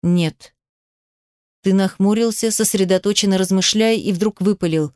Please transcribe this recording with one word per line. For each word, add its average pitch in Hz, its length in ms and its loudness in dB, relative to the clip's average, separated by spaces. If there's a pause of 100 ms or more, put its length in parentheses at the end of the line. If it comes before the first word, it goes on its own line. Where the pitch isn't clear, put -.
«Нет». 170 520 -2 (1080)
Ты 190 100 2
нахмурился, 208 760 0
сосредоточенно 196 880 0
размышляя, 202 580 0
и - 160 -4
вдруг 202 280 -2
выпалил 165 560 -2